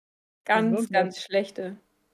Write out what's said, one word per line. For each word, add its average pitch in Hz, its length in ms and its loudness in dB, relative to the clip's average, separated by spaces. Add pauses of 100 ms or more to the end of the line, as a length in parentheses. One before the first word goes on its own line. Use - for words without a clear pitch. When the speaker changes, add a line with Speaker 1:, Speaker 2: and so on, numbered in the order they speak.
(460)
Speaker 1:
Ganz, 220 260 2
Speaker 2:
Gesundheit. 226 220 -2 (100)
Speaker 1:
ganz 185 160 -6
schlechte. 196 560 -4 (380)